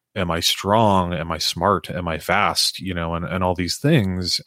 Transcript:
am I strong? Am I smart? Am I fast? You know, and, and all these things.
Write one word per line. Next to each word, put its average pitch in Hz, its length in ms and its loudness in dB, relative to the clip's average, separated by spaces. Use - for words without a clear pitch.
am 90 160 -2
I 82 100 0
strong? 98 760 4
Am 85 180 -4
I 80 60 -4
smart? 87 500 0
Am 87 180 -6
I 80 120 -2
fast? 90 600 0
You 92 140 -6
know, 85 220 -4
and, 85 100 -4
and 92 180 -4
all 92 120 2
these 87 240 -4
things. 95 680 0